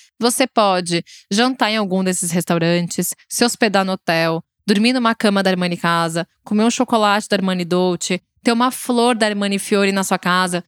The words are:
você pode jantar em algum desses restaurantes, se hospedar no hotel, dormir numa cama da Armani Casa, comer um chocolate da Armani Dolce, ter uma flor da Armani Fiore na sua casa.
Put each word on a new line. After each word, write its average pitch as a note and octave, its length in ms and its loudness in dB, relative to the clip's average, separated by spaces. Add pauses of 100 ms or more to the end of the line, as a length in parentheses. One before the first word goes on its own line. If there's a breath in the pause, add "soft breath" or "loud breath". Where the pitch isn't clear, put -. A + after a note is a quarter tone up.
(200 loud breath)
você A#3+ 260 0
pode F3+ 580 0 (280 loud breath)
jantar A#3 400 0
em A3 60 -2
algum F#3+ 260 0
desses F3+ 260 -2
restaurantes, E3+ 840 0 (120)
se - 160 -2
hospedar G#3 400 2
no F#3+ 100 -4
hotel, E3 500 -2 (240)
dormir A3 260 2
numa A#3 220 0
cama G3+ 260 0
da F#3+ 80 2
Armani F3+ 280 0
Casa, E3+ 500 -2 (160)
comer G#3+ 200 0
um A#3 80 2
chocolate G#3+ 560 0
da G#3 100 0
Armani F#3 280 -2
Dolce, F3+ 560 -2 (220)
ter A#3+ 80 2
uma A#3+ 180 2
flor A#3+ 460 0
da A3 100 0
Armani G3+ 320 -2
Fiore G3 340 0
na G3 120 0
sua F#3 160 0
casa. F3+ 480 0